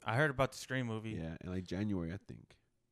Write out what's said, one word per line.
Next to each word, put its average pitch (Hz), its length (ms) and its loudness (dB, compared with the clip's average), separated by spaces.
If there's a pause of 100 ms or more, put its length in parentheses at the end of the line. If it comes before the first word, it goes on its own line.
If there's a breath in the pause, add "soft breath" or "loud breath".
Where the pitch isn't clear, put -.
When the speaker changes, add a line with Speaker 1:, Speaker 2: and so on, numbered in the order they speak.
Speaker 1:
I 110 100 2
heard 147 160 6
about 131 220 2
the - 60 -10
Scream 131 280 0
movie. 110 260 -2
Speaker 2:
Yeah, 82 280 -4
in, 90 100 -6
like, 92 140 -2
January, 90 480 0
I 98 60 -4
think. - 360 -16 (380)